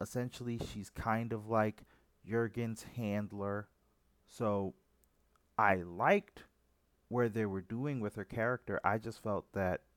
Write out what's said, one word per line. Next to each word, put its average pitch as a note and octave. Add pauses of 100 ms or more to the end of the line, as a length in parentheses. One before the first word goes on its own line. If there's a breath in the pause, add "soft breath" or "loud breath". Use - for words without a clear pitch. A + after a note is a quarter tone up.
Essentially, A#2+
she's G#2+
kind A2+
of G#2+
like A2 (420 soft breath)
Jurgen's A2+ (120)
handler. G#2 (560)
So G2+ (840)
I G2+
liked F#2+ (640)
where A#2+
they A2
were F#2+
doing B2+
with G#2
her G#2+
character. A#2
I G2+
just A2
felt G2+
that F#2 (160)